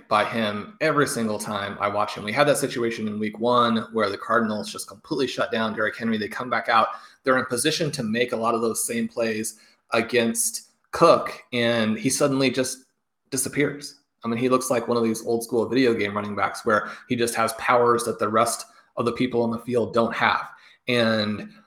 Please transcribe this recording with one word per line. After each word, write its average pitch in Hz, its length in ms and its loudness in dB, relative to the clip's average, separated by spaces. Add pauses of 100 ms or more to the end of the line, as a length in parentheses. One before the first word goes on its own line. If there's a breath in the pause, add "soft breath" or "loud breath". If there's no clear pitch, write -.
by 104 160 4
him 104 560 -4
every 147 260 2
single 110 320 -2
time 101 420 -6
I 101 80 0
watch 104 260 -2
him. 98 100 -10
We 107 80 -4
had 147 160 4
that 139 80 6
situation 117 500 -2
in 104 140 -4
week 107 180 -4
one 117 540 2
where 107 180 0
the 98 80 -6
Cardinals 110 540 0
just - 160 -12
completely 131 400 -4
shut 120 240 -4
down 113 220 -2
Derrick 107 220 -2
Henry. 113 220 -2
They 104 80 -4
come 127 240 -6
back 117 180 -2
out. 113 200 4 (340 loud breath)
They're 131 160 4
in 123 60 -2
position 147 480 0
to 131 100 -6
make 117 300 0
a 117 40 -2
lot 113 200 2
of 110 40 0
those 113 240 -2
same 117 220 -4
plays 110 540 -4 (320 soft breath)
against 113 800 0 (200)
Cook, - 640 4
and 117 440 2
he 135 140 -2
suddenly 135 400 2
just - 360 -4 (440)
disappears. 139 720 -4 (240)
I 113 40 -4
mean, 117 100 -2
he 127 100 0
looks 127 200 2
like 117 200 0
one 120 80 2
of 117 80 2
these 113 200 -2
old 117 200 -2
school 113 240 0
video 120 260 4
game 101 200 -2
running 104 200 -4
backs 98 320 -4
where 107 240 2 (180 loud breath)
he 123 60 0
just 117 220 -2
has 113 180 0
powers 120 500 2
that 110 140 -4
the 104 100 0
rest 110 380 0 (300 soft breath)
of 117 80 -2
the 117 80 0
people 120 300 0
on 113 80 0
the 113 100 -4
field 113 340 -2
don't 113 200 2
have. 104 300 2 (440 loud breath)
And 110 640 0 (160)